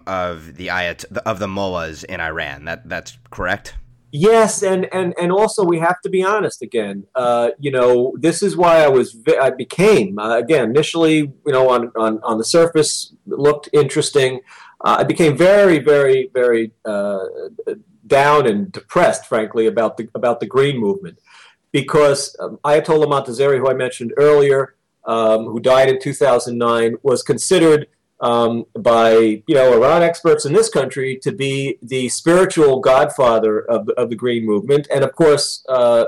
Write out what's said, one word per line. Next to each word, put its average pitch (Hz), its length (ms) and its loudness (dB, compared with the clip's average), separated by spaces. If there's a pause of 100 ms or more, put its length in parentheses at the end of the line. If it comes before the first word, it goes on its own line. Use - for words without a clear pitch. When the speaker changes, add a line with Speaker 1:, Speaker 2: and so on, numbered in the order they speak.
Speaker 1:
of 87 480 -8
the 90 120 -14
ayat-, 87 380 -6 (200)
of 110 140 -4
the 101 80 -6
mullahs 90 580 -8
in 90 140 -12
Iran. 78 460 -10
That, 82 220 -12
that's 85 300 -14 (120)
correct? 95 460 -8 (360)
Speaker 2:
Yes, 214 520 2
and, 190 300 -2
and, 180 260 -4
and 175 120 -2
also 208 320 0
we 170 160 0
have 170 220 -2
to 185 80 -10
be 185 140 -2
honest 190 380 -4
again. 101 520 -6
Uh, 120 460 0
you 143 120 -6
know, 127 480 2
this 165 220 -2
is 180 160 -2
why 165 260 4
I 147 40 4
was, 127 260 2
vi-, 151 240 0
I 131 120 2
became, 123 680 0
uh, 110 200 -2
again, 123 320 0
initially, 156 480 2
you 143 360 -4
know, 131 160 2
on, 120 260 -2
on, 110 280 -2
on 113 140 -4
the 113 80 -6
surface, 165 680 0 (140)
it - 120 -8
looked 147 320 0
interesting. 135 720 0 (420)
Uh, 104 160 2
I - 40 -2
became 151 340 0
very, 185 420 6
very, 135 540 2
very, 117 380 0 (120)
uh, 101 420 -4 (800)
down 143 400 2
and 101 240 -2
depressed, - 540 -2
frankly, 110 420 -2
about 110 300 -2
the, 113 180 -12
about 117 240 -2
the 113 80 -8
Green 135 300 0
Movement, 98 420 -6 (520)
because, - 680 0
um, - 260 -12
Ayatollah 151 400 2
Montazeri, 139 520 0
who 127 120 0
I 131 40 2
mentioned 123 440 -6
earlier, 143 580 4 (300)
um, 113 400 0
who 110 140 -8
died 131 300 4
in 131 100 0
two 143 140 -6
thousand 123 440 0
nine, 117 460 0
was 127 200 0
considered, 151 640 2 (340)
um, 117 440 0 (120)
by, 113 360 4 (340)
you 160 80 2
know, 131 180 6
Iran 143 300 4
experts 165 420 0
in 143 80 -2
this 220 160 2
country 131 540 -4
to 139 80 -4
be 135 500 -6
the 127 280 -6
spiritual 165 720 2
godfather 117 800 2
of, 110 380 -4
of 120 120 -2
the 120 60 -8
Green 117 300 -4
Movement. 110 480 0
And 139 100 0
of 135 100 -4
course, - 540 0
uh, 120 400 2